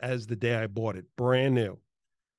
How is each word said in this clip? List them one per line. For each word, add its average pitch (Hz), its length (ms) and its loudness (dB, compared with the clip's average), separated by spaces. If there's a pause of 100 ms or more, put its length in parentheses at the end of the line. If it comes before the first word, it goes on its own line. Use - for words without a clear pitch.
as 127 260 -6
the 117 100 -6
day 117 200 0
I 110 100 -2
bought 107 300 -4
it, 90 100 -14 (100)
brand 127 380 4
new. 110 240 0 (600)